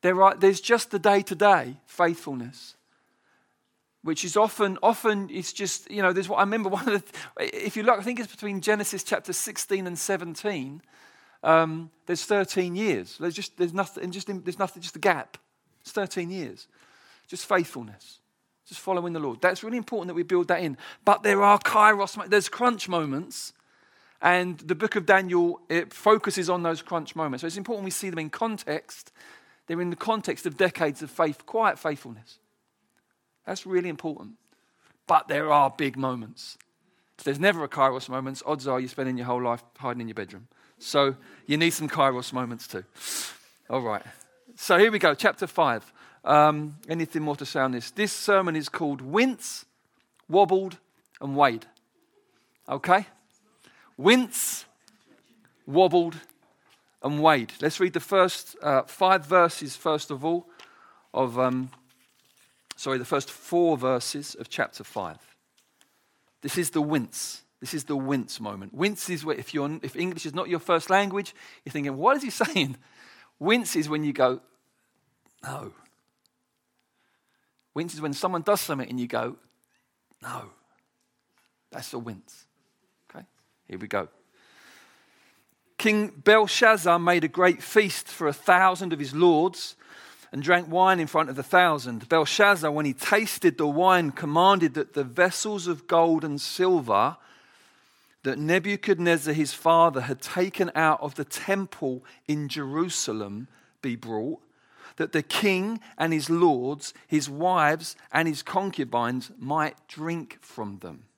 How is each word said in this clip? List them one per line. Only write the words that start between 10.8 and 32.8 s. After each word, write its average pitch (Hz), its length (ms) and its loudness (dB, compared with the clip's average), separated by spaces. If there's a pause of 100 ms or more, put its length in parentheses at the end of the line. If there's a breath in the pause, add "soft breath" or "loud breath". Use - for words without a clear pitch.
um, 160 480 2 (160)
there's 175 180 -4
thirteen 185 520 0
years. 165 420 -2
There's 160 160 -6
just, - 220 -12
there's 170 180 -2
nothing, 185 380 -6
just, 185 160 -12
there's 180 300 -8
nothing, 185 240 -6
just - 120 -14
a 160 60 -12
gap. 165 360 -2 (440)
It's - 100 -20
thirteen 180 400 -6
years. 147 380 -10 (580 soft breath)
Just - 200 -14
faithfulness. 127 720 -4 (460)
Just - 140 -18
following 175 340 -2
the 165 60 -6
Lord. 123 220 -6
That's 180 220 0
really 226 120 -6
important 208 320 -6
that 180 60 -10
we 170 80 -2
build 175 260 0
that 175 140 2
in. 147 160 -6 (260 loud breath)
But 208 200 4
there 202 180 4
are 202 160 8
kairos, 202 720 4
there's 202 180 4
crunch 233 400 -2
moments, 160 640 -4 (720 soft breath)
and 180 360 2
the 165 180 -4
book 220 180 -2
of 180 120 -2
Daniel, 175 600 4
it 165 240 -2
focuses 208 560 2
on 180 140 0
those 165 200 -2
crunch 160 340 -8
moments. 143 240 -6
So 165 80 -8
it's 165 80 -10
important 202 280 -8
we 185 60 -6
see 190 200 -8
them 165 100 -8
in 156 100 -8
context. - 800 -8 (560 soft breath)
They're 170 140 -6
in 175 100 -2
the 170 60 -6
context 214 500 -4
of 147 100 -6
decades 160 460 0
of 147 80 -12
faith, 151 360 -2
quiet 220 340 0
faithfulness. 127 580 -10 (1120)